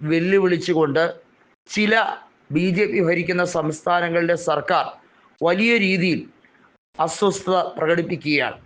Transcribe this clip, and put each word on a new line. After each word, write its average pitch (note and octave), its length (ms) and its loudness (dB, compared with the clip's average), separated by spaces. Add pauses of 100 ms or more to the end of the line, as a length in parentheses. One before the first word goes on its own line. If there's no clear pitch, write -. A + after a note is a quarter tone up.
വെല്ലുവിളിച്ചുകൊണ്ട് E3 920 2 (680)
ചില G#3 200 2 (600)
ബി E3+ 100 2 (120)
ജെ G#3 140 2
പി A3+ 160 0
ഭരിക്കുന്ന F3 360 0 (100)
സംസ്ഥാനങ്ങളുടെ E3+ 800 0 (120)
സർക്കാർ D3 380 0 (600)
വലിയ G3+ 260 2 (140)
രീതിയിൽ F3+ 340 0 (840)
അസ്വസ്ഥത F#3 540 -2 (180)
പ്രകടിപ്പിക്കുകയാണ്. D3 880 -2